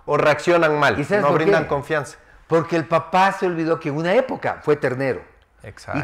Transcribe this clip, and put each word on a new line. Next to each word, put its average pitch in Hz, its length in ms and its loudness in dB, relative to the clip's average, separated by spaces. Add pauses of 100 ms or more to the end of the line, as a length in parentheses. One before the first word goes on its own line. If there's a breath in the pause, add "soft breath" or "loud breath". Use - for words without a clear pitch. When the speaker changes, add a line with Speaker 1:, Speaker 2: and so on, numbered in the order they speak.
Speaker 1:
o 147 120 0
reaccionan 151 600 2
mal. 143 220 2
Speaker 2:
¿Y 147 60 -4
sabes 208 180 0
Speaker 1:
No 143 60 2
Speaker 2:
por 131 80 2
Speaker 1:
brindan 160 260 2
Speaker 2:
qué? - 60 -8
Speaker 1:
confianza. 147 480 -4 (300 soft breath)
Speaker 2:
Porque 165 280 0
el 160 100 0
papá 190 460 0
se 190 140 -4
olvidó 165 340 -2
que 160 100 -10
en 139 60 -4
una 165 180 -2
época 254 480 -2
fue 151 140 0
ternero. 131 460 -2 (420)
Speaker 1:
Exacto. 98 360 -10
Speaker 2:
Y 95 40 -6